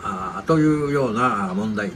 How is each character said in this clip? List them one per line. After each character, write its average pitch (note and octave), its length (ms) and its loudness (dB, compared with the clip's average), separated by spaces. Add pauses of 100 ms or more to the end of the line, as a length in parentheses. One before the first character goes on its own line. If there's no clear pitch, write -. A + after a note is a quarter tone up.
あ - 400 -6
ー、 - 20 -20
と D#3+ 140 4
い D3+ 300 4
う - 20 -2
よ C3+ 200 2
う - 20 -2
な B2 420 0
問 A2 200 -2
題。 G#2 200 -4